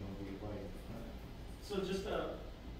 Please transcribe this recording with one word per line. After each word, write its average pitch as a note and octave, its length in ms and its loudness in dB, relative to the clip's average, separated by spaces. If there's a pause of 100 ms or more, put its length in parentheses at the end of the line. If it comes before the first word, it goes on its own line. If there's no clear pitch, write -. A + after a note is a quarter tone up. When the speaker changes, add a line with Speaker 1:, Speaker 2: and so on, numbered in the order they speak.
Speaker 1:
when G2 160 -2
we F#2+ 160 -2
apply G2+ 160 0
for F#2+ 160 -2
the - 160 -4
permit. A2+ 280 -2 (520)
Speaker 2:
So G3 160 4
just, F#3 240 4
uh, - 320 4 (420)